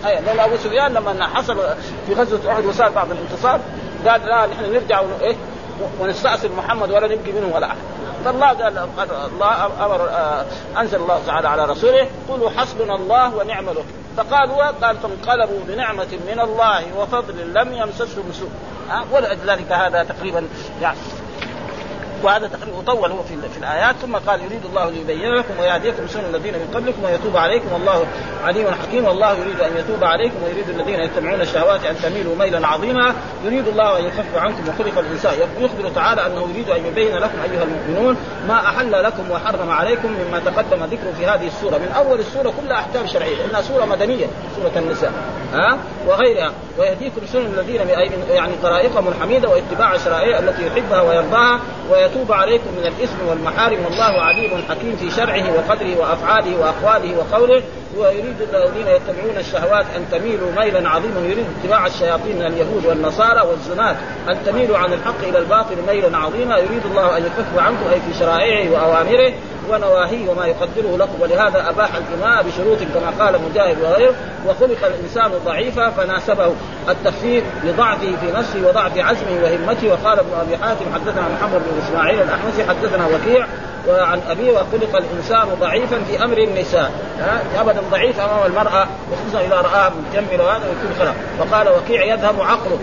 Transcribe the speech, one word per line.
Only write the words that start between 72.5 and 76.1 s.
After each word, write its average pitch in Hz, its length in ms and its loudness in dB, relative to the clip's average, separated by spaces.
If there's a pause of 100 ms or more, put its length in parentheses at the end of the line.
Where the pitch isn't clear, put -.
كما 170 460 0
قال 185 160 4 (100)
مجاهد 180 320 2
وغيره: 214 320 6 (320)
"وخلق 214 400 2
الإنسان 190 460 0 (120)
ضعيفا"، 226 460 0
فناسبه 185 640 0 (340)